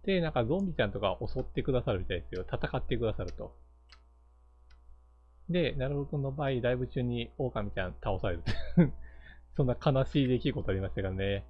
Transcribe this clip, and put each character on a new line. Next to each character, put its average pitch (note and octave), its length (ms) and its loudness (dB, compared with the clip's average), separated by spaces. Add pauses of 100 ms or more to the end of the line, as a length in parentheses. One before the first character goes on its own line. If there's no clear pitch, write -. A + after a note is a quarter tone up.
で、 F#3+ 180 4
な D#3+ 80 2
ん - 20 -4
か A#2+ 140 2
ゾ D3 120 2
ン G3 100 0
ビ E3 60 -4
ち - 80 0
ゃ A2 60 4
ん G2+ 40 -2
と G2+ 100 -4
か F#2+ 200 2
襲 B2+ 200 -2
っ - 20 -2
て - 180 -4
く C3+ 120 0
だ B2 100 2
さ B2+ 80 0
る F#2+ 80 2
み F2 60 -2
た F#2+ 100 -2
い D#2+ 60 -2
で - 80 -12
す A2+ 60 -8
よ。 F#2 140 -4
戦 - 260 -2
っ B2+ 80 0
て B2 140 0
く A#2+ 80 0
だ G#2+ 80 2
さ F#2+ 120 -4
る F2+ 80 -6
と。 - 220 -10 (1900)
で、 E3+ 240 2
な B2+ 160 0
る C#3+ 60 -2
ほ C#3+ 100 -2
ど D3 120 -4
の C#3 140 -2
場 C#3+ 140 -2
合、 C#3 60 0 (100)
ラ B2 100 2
イ B2+ 60 2
ブ B2+ 100 -2
中 - 140 -2
に A#2+ 360 -2
狼 A#2 340 -2
ち G2 100 -2
ゃ F#2 80 -2
ん - 120 -8
倒 G#2 180 0
さ G2+ 100 0
れ F2 60 0
る。 E2 80 -6 (340)
<laughs> D#3+ 160 8 (640)
そ C#3+ 80 4
ん - 20 4
な A#2+ 80 2 (100)
悲 C3+ 200 4
し C#3+ 180 2
い B2+ 40 4
出 B2 120 4
来 C#3+ 120 0
事 F#2+ 200 -2
あ - 20 2
り F#2+ 60 0
ま F#2+ 80 -2
し - 80 -6
た G#2 60 -2
か F#2+ 80 -2
ら F#2 40 -2
ね。 G2 360 -2